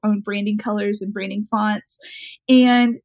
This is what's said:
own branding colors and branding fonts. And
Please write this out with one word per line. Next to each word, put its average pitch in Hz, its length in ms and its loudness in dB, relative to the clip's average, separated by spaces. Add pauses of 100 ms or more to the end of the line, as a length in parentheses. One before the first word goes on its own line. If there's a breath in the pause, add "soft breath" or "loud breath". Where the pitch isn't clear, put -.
own 208 160 0
branding 202 360 -4
colors 208 460 -4
and 196 100 -6
branding 196 380 -6
fonts. 214 480 -2 (500 loud breath)
And 247 560 6